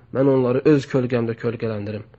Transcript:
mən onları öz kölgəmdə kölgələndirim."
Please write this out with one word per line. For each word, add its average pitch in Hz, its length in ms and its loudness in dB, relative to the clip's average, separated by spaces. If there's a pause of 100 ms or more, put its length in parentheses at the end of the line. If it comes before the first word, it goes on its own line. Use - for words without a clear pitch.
(120)
mən 135 160 2
onları 127 360 2
öz 147 220 4
kölgəmdə 120 480 -2
kölgələndirim." 107 720 -6 (120)